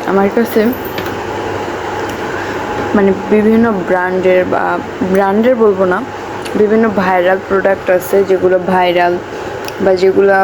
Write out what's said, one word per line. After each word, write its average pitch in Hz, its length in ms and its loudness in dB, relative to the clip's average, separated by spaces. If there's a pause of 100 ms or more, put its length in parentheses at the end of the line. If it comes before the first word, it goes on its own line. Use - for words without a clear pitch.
আমার 196 280 2
কাছে 226 300 2 (2250)
মানে 196 180 2 (160)
বিভিন্ন 220 420 2
ব্র্যান্ডের 185 760 0
বা 175 320 -2 (240)
ব্র্যান্ডের 196 540 2
বলবো 202 300 2
না, 185 160 0 (540)
বিভিন্ন 214 340 2
ভাইরাল 185 480 2 (120)
প্রোডাক্ট 190 400 0
আছে 185 340 4
যেগুলো 185 360 2
ভাইরাল 180 580 2 (640)
বা 190 140 4
যেগুলো 190 380 4 (100)